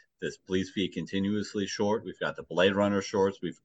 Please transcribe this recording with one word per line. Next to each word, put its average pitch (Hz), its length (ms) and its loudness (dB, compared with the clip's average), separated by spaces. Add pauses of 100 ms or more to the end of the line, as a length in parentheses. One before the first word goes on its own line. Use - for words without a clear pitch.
(220)
this 78 160 -6
Please 92 320 -2
Speak 92 240 -2
Continuously 98 720 -2
short. 104 400 -2
We've 90 140 -10
got 78 160 -4
the - 80 -12
Blade 92 320 4
Runner 101 260 4
shorts. 98 400 2
We've 82 240 -6